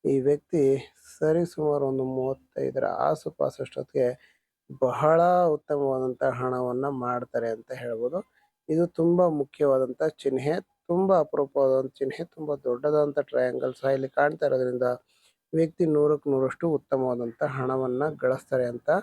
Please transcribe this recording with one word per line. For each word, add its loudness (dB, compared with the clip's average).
ಈ 2
ವ್ಯಕ್ತಿ 2
ಸರಿಸುಮಾರು 0
ಒಂದು -2
ಮೂವತ್ತೈದರ -4
ಆಸುಪಾಸಷ್ಟೊತ್ತಿಗೆ -2
ಬಹಳ 4
ಉತ್ತಮವಾದಂಥ -2
ಹಣವನ್ನ -2
ಮಾಡ್ತಾರೆ -4
ಅಂತ -10
ಹೇಳ್ಬೋದು. -6
ಇದು 2
ತುಂಬಾ 2
ಮುಖ್ಯವಾದಂಥ 0
ಚಿಹ್ನೆ, -2
ತುಂಬಾ 0
ಅಪರೂಪವಾದಂಥ 0
ಚಿಹ್ನೆ, -6
ತುಂಬಾ -8
ದೊಡ್ಡದಾದಂಥ 0
ಟ್ರಯಾಂಗಲ್ -2
ಸಹ -4
ಇಲ್ಲಿ 0
ಕಾಣ್ತಾ 0
ಇರೋದ್ರಿಂದ 0
ವ್ಯಕ್ತಿ 0
ನೂರಕ್ಕೆ 2
ನೂರಷ್ಟು 0
ಉತ್ತಮವಾದಂಥ -2
ಹಣವನ್ನ -2
ಗಳಿಸ್ತಾರೆ -2
ಅಂತ -4